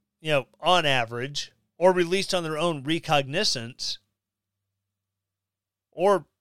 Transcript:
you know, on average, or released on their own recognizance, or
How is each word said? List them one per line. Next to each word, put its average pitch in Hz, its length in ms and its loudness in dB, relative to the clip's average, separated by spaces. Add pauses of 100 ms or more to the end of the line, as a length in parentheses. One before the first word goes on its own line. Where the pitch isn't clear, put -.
(180)
you 156 120 -6
know, 139 160 0 (160)
on 170 240 4
average, 127 680 -2 (240)
or 185 160 6
released 180 400 0
on 180 100 -2
their 156 160 -6
own 156 240 -2
recognizance, 147 1160 -2 (1900)
or 180 320 2 (160)